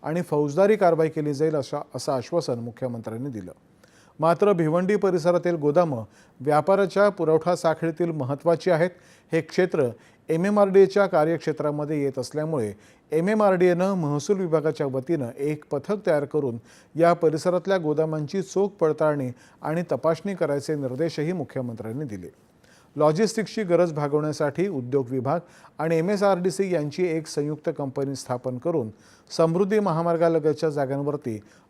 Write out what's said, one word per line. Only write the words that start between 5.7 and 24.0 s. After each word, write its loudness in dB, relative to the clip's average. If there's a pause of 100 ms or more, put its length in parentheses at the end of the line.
व्यापाराच्या 2
पुरवठा 2
साखळीतील -2
महत्त्वाची 0
आहेत. 2 (420)
हे 2
क्षेत्र 0 (420)
एमएमआरडीएच्या 4
कार्यक्षेत्रामध्ये 0
येत -2
असल्यामुळे -4 (380)
एमएमआरडीएनं 2
महसूल 0
विभागाच्या 0
वतीनं -4
एक -4
पथक -4
तयार 2
करून -2 (380)
या 6
परिसरातल्या 0
गोदामांची -2
चोख -2
पडताळणी 0 (320)
आणि -2
तपासणी -2
करायचे -2
निर्देशही -4
मुख्यमंत्र्यांनी -8
दिले. -10 (680)
लॉजिस्टिक्सची 0
गरज 2
भागवण्यासाठी -2